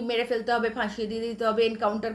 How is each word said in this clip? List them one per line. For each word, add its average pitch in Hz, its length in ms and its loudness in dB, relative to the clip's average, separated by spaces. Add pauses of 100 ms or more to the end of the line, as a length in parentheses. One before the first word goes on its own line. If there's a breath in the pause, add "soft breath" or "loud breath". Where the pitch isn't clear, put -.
মেরে 233 160 2
ফেলতে 233 280 -2
হবে, 226 180 2
ফাঁসিয়ে 220 400 -2
দিয়ে 226 180 -4
দিতে 226 200 -4
হবে, 220 180 4
এনকাউন্টার 220 480 0